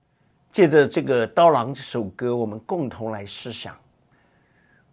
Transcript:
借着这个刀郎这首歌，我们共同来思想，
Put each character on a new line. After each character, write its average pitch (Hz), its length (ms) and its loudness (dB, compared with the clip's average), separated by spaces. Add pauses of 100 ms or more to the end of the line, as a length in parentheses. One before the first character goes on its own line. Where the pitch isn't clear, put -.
(520)
借 180 180 4
着 143 180 6
这 - 140 -4
个 131 240 0
刀 170 240 6
郎 131 240 0
这 139 80 -14
首 120 220 -6
歌， 120 320 -6
我 120 100 -4
们 107 140 -10
共 165 280 -6
同 110 240 -10
来 101 140 -10
思 117 260 -14
想， 95 240 -16 (1160)